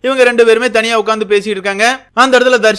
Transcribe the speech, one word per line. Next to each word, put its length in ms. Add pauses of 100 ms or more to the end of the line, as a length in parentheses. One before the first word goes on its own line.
இவங்க 240
ரெண்டு 200
பேருமே 260
தனியா 280
உட்கார்ந்து 380
பேசிட்டு 100
இருக்காங்க. 680
அந்த 260
இடத்துல 400